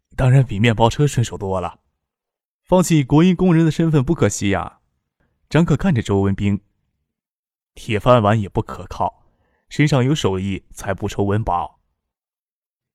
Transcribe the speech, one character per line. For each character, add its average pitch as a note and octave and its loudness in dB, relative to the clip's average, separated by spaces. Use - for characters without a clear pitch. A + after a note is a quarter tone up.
：“当 B2+ 0
然 C3 4
比 G2 -8
面 A#2 4
包 A2+ 2
车 D3 0
顺 B2+ -2
手 F2 -10
多 F#2+ -6
了。 E2+ -10
”“放 F#3 2
弃 D#3 2
国 C#3+ 4
营 F3+ 4
工 F#3 2
人 E3 4
的 D#3 2
身 E3 0
份 D3+ 2
不 D#3+ -2
可 G#2+ 2
惜 G2+ -4
呀。” F2 -6
张 E3 2
克 D#3+ 0
看 F#3+ 0
着 A2+ 0
周 G2 0
文 G2 0
斌 G2+ -2
：“铁 - -6
饭 B2 4
碗 A2+ 2
也 F#2+ -6
不 A2+ -6
可 - -10
靠， - -10
身 - 0
上 D3+ 2
有 F#3+ 0
手 F#2+ -4
艺 F#2+ -6
才 - -8
不 F#2+ -8
愁 G2+ -6
温 G2+ -2
饱。” E2+ -6